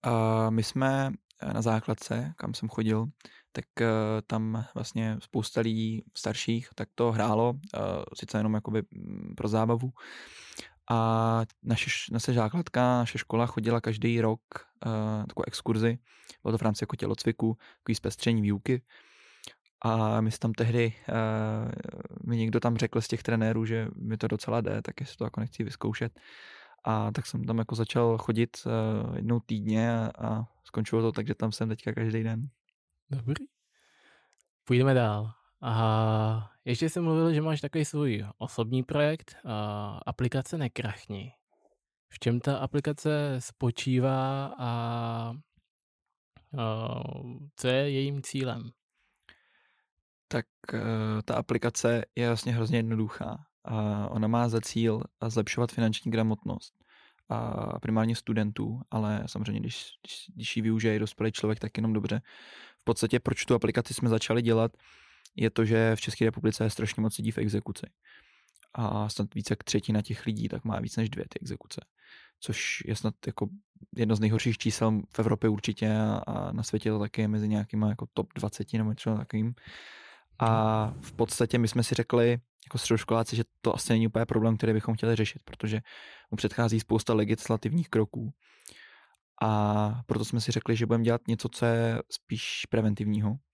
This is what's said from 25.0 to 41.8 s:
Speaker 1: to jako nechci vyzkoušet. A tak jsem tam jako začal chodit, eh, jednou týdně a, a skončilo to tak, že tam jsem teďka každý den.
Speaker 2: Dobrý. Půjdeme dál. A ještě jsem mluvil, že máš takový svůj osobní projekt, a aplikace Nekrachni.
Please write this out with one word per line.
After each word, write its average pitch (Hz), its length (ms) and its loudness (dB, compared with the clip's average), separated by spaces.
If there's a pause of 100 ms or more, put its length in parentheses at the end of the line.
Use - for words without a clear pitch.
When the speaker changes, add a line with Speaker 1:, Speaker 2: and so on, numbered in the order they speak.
Speaker 1:
to 120 60 -4
jako 113 160 -4
nechci 113 240 -4
vyzkoušet. 110 560 -4 (640)
A 110 280 0
tak - 140 -4
jsem 117 180 -4
tam 113 140 0
jako 113 180 -2
začal 117 420 4
chodit, 113 480 0
eh, 110 500 0
jednou 117 240 0
týdně 110 600 0
a, 110 120 -2 (160)
a 110 180 -2 (180)
skončilo 113 380 0
to 113 100 4
tak, 110 160 -4
že 107 80 -2
tam 110 160 -2
jsem 113 180 -2
teďka 110 240 -4
každý 113 300 0
den. 113 180 -2 (680)
Speaker 2:
Dobrý. 135 360 -4 (1200)
Půjdeme 131 280 6
dál. 110 400 2 (340)
A 110 840 2 (140)
ještě 131 240 0
jsem 175 140 -2
mluvil, 165 300 4
že 151 80 2
máš 156 200 0
takový 151 240 -2
svůj 123 400 -2 (120)
osobní 120 460 -2
projekt, 151 520 0 (100)
a 104 600 -4
aplikace 131 520 -2
Nekrachni. 117 760 -6 (760)